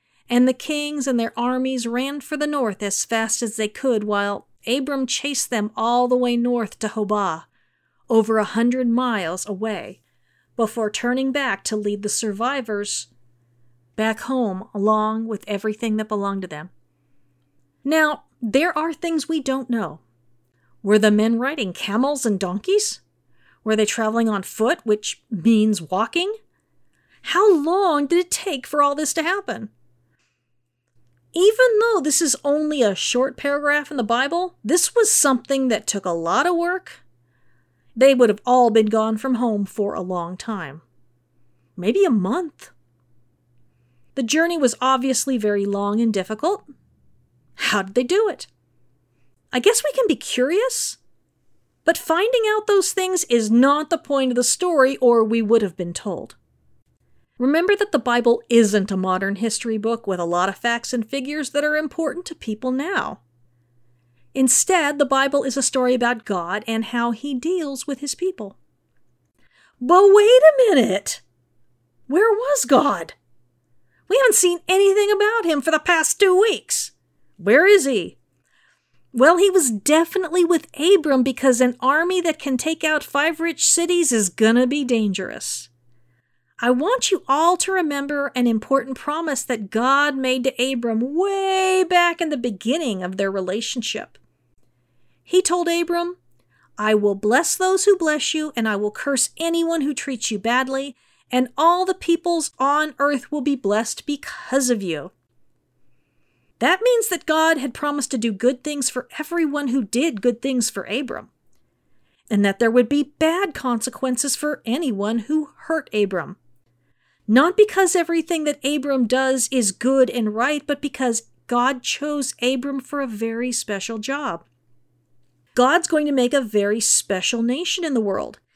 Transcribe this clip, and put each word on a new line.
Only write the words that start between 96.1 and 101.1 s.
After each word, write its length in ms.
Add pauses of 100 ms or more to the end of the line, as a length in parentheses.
"I 180
will 200
bless 400
those 300
who 120
bless 360
you, 220
and 120
I 100
will 140
curse 460
anyone 440
who 120
treats 380
you 80
badly, 560 (340)